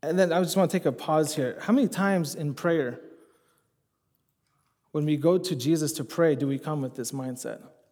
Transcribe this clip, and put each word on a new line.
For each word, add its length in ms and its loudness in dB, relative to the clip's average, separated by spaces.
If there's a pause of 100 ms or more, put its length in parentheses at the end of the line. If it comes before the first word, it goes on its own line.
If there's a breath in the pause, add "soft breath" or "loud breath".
And 160 -2
then 140 4
I 100 4
just 140 0
wanna 160 4
take 140 -2
a 60 2
pause 440 0
here. 260 -2
How 120 2
many 140 4
times 460 0
in 200 -6
prayer, 460 0 (1900 soft breath)
when 120 0
we 120 2
go 200 4
to 180 -2
Jesus 380 0
to 100 -6
pray, 320 2
do 120 -2
we 100 -2
come 240 -4
with 140 -8
this 160 -8
mindset? 500 -8 (300)